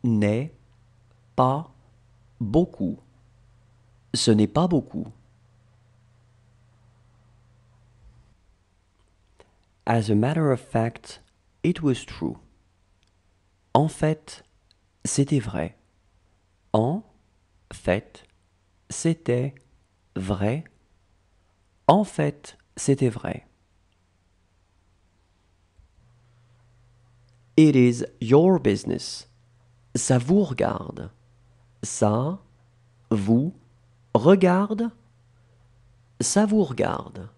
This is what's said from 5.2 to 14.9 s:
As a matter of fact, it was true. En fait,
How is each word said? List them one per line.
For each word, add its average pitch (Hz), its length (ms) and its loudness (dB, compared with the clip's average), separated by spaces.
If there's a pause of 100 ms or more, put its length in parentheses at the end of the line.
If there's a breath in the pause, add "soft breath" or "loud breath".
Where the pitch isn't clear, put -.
As 113 260 -2
a 104 40 4
matter 143 360 0
of 123 100 0
fact, - 600 -6 (400)
it 175 200 -2
was 135 220 -2
true. - 340 -8 (1400)
En 156 140 2
fait, - 540 -6 (600)